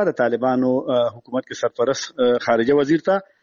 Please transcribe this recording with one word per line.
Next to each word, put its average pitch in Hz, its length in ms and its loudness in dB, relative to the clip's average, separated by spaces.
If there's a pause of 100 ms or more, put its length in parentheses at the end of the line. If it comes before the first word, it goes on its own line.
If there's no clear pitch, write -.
د 165 60 0
طالبانو، 127 640 0
اه، 123 380 0
حکومت 123 300 -8
کې 131 160 -14
سرپرست، 120 580 -4
اه، 123 260 2
خارجه 117 300 2
وزیر 147 240 2
ته. 190 220 0 (200)